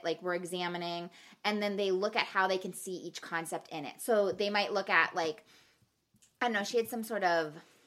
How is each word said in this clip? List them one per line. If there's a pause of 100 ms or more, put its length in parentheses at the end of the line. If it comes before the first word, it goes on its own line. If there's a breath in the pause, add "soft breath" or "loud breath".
like,
we're
examining, (340 soft breath)
and
then
they
look
at
how
they
can
see
each
concept
in
it.
So
they
might
look
at,
like, (1000 soft breath)
I
don't
know,
she
had
some
sort
of, (320 soft breath)